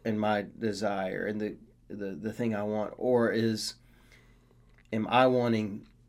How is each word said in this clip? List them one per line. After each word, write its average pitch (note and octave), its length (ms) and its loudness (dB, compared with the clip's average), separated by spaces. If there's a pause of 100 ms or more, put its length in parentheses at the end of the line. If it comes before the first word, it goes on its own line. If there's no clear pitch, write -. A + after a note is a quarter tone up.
and G#2+ 140 -2
my G#2 260 2 (140)
desire G2 680 -2
and G#2+ 160 -4
the, G#2 140 -4 (340)
the, G2+ 220 -8
the G#2 220 -8
thing A#2 200 -2
I G#2 80 -2
want, G#2+ 360 -4
or A#2+ 340 4
is, A2 420 0 (1160)
am A2 180 -2
I B2+ 160 8
wanting A#2 600 2 (220)